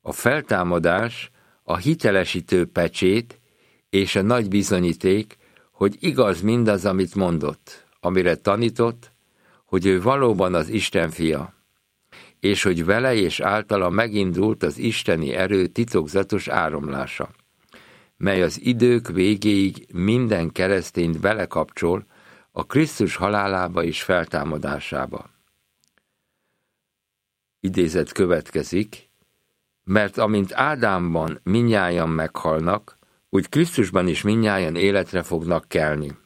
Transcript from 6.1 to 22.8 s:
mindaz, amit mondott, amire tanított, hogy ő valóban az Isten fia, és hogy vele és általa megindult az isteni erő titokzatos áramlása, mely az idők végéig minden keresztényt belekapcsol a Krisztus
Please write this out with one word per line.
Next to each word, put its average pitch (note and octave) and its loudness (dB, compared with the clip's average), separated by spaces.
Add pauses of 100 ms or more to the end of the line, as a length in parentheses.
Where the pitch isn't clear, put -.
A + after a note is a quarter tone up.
mindaz, G#2+ 2
amit F#2 0
mondott, E2 -2 (140)
amire F2+ 2
tanított, A#2 -2 (520)
hogy F#2 -2
ő F#2 2
valóban A2 2
az E2 0
Isten F#2 -2
fia, D#2+ -2 (840)
és G2 0
hogy E2+ 0
vele A#2 2
és F#2 0
általa G2 0
megindult G2+ 0
az C#2+ -2
isteni E2+ -2
erő F#2 0
titokzatos F#2+ -2
áramlása, D2 -4 (880)
mely F#2+ 0
az E2 -2
idők A#2+ 2
végéig G2 2
minden G2 0
keresztényt F2 -2
belekapcsol F2+ -2 (460)
a - -8
Krisztus C3+ 0